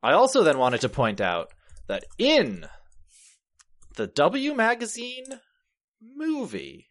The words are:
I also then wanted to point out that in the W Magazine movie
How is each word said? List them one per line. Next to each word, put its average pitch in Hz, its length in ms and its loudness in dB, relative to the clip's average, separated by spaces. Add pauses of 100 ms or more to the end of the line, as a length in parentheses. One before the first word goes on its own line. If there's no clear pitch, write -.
I 120 120 2
also 233 280 4
then 139 160 4
wanted 127 220 2
to 127 80 0
point 110 320 -2
out 87 300 -2 (360)
that 98 180 -6 (140)
in 123 480 2 (1300)
the 110 100 -4
W 269 480 0
Magazine 240 880 -4 (760)
movie 202 760 -6